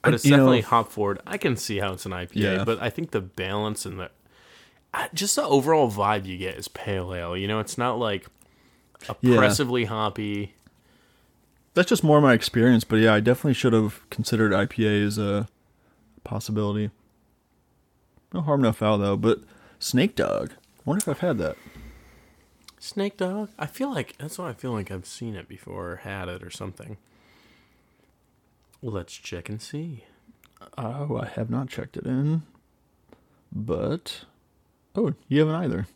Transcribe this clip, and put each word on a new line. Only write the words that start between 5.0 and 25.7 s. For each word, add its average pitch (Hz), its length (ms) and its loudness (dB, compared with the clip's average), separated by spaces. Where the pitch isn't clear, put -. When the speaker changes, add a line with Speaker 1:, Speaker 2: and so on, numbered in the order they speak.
Speaker 1:
just 190 240 -2
the 196 80 0
overall 139 460 4
vibe 101 360 0
you 92 120 -8
get 92 180 -6
is - 120 -12
pale 92 460 -6
ale. 87 220 -6
You 98 120 -4
know, 107 120 0
it's - 160 -6
not, 120 220 -2
like, 107 280 -4
Speaker 2:
Yeah. 123 140 6
Speaker 1:
oppressively 123 520 4
hoppy. 104 680 -4
Speaker 2:
That's 175 140 4
just - 160 4
more 151 160 8
my 135 120 8
experience, 117 520 4
but 110 120 0
yeah, 110 180 8
I 104 60 6
definitely 123 340 2
should 123 180 2
have 110 380 0
considered 110 440 0
I 101 120 2
P 110 200 0
A 104 180 4
as 104 140 -2
a 104 300 -2
possibility. 104 680 -2
No 175 100 -4
harm, 143 200 2
no 120 100 4
foul, 107 260 2
though. 101 180 2
But 110 240 2
Snake - 360 0
Dog, - 380 -2
I - 320 -20
wonder 180 180 0
if - 60 -2
I've 143 120 -4
had 156 180 0
that. 78 180 -4
Speaker 1:
Snake 202 380 -6
Dog? 202 320 -4
I 147 80 -8
feel 269 260 -6
like, 151 260 -6
that's 151 200 -12
why 175 120 -8
I - 20 -10
feel 127 200 -8
like 101 180 -6
I've 92 160 -10
seen 117 280 -10
it 85 140 -14
before 90 440 -12